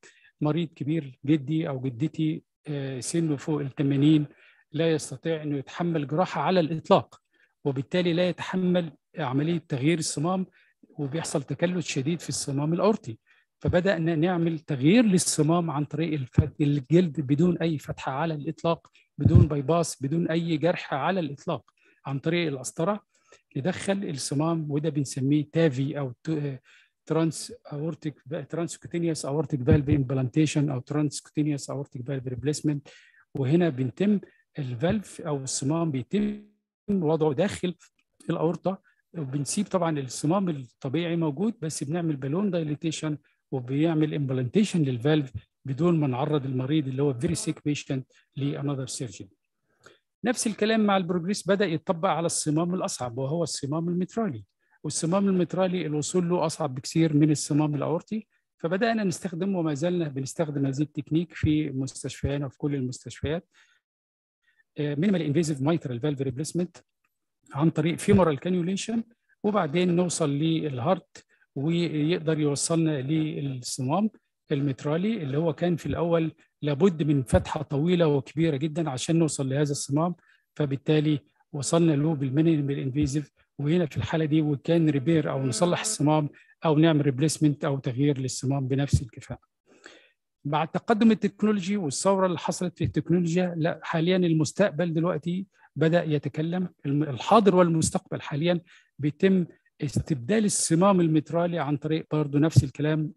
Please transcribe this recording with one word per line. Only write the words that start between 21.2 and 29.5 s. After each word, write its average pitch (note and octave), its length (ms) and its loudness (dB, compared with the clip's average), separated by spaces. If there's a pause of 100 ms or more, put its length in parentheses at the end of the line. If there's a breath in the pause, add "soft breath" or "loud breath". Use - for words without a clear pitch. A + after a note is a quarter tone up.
الإطلاق، C#3+ 500 -6 (360 soft breath)
عن C#3 120 -4
طريق E3+ 300 0
القسطرة E3+ 520 -4 (560 soft breath)
ندخل F#3+ 520 -2
الصمام، D3+ 600 -2
وده D3 200 -2
بنسميه C#3+ 600 0
تافي C#3+ 460 0
أو C3 140 -6 (100)
تو-، D3 340 -4 (500 soft breath)
ترانس D#3+ 460 -2 (200)
أورتيك، D3+ 500 -8 (260)
ترانسكوتينيوس E3 760 -4
أورتيك C#3 380 -2